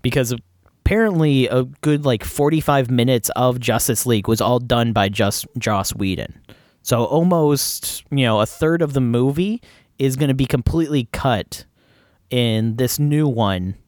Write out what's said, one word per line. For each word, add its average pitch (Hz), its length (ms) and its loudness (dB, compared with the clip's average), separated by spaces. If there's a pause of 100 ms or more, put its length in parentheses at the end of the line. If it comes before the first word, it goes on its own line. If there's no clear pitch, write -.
because 123 320 -2 (520)
apparently 160 640 2
a 127 160 0 (180)
good, 147 220 0
like, 123 200 0
forty-five 143 680 0
minutes 123 460 2
of 123 240 0
Justice 117 460 0
League 110 200 2
was 113 140 2
all 120 180 2
done 120 340 0
by 101 160 2
just 101 380 -2 (120)
Joss 104 360 -2
Whedon. 95 460 -6 (420)
So 120 220 0
almost, 156 1040 0
you 139 140 0
know, 110 160 2
a 110 60 2
third 165 360 0
of 147 100 -2
the 139 80 0
movie 139 600 0 (380)
is 131 180 0
gonna 143 180 0
be 131 120 0
completely 147 680 0
cut - 520 -4 (680)
in 113 460 0
this 123 220 -2
new 147 300 2
one 98 460 -2 (140)